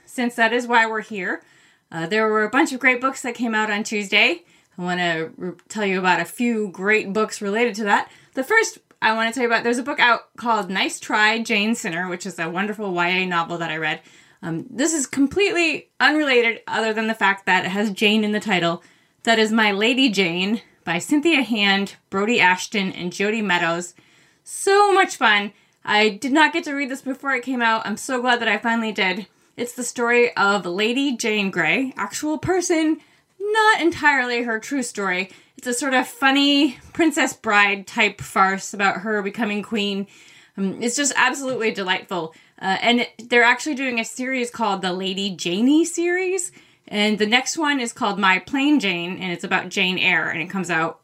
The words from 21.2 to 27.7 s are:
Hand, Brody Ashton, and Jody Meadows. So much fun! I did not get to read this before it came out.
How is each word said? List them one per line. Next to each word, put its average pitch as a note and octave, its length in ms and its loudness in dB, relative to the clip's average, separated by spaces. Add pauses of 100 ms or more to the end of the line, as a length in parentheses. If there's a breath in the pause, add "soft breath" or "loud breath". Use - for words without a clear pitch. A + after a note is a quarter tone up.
Hand, G3+ 540 0 (160)
Brody G#3 280 0
Ashton, F#3+ 520 2
and F3 220 -8
Jody G#3+ 280 -2
Meadows. F3 540 -2 (480 soft breath)
So G4+ 500 4
much F#4 220 2
fun! G#3 360 2 (320 soft breath)
I G#3+ 260 2
did G#3 220 -4
not D4+ 220 4
get E4+ 120 -2
to D4 80 -6
read C#4 180 -4
this C4+ 100 -8
before C4+ 320 -4
it B3 100 -4
came B3+ 180 -4
out. A3+ 260 0